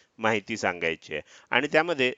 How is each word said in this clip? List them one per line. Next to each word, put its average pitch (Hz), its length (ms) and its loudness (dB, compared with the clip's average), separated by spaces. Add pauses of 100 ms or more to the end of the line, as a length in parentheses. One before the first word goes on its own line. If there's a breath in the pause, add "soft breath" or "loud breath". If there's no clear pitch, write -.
(180 soft breath)
माहिती 110 400 0
सांगायची 85 560 -4
आहे 76 80 -6 (280 loud breath)
आणि 135 180 2
त्यामध्ये 151 500 2